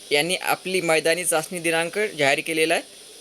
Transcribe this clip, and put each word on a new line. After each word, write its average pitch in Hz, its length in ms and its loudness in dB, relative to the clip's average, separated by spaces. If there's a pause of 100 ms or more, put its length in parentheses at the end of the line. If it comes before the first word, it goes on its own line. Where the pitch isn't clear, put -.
(120)
यांनी 160 240 2
आपली 185 460 -2
मैदानी 165 440 2
चाचणी 165 340 -2
दिनांक 165 380 -2 (120)
जाहीर 147 300 2
केलेला 160 340 0
आहे. 226 100 -2 (380)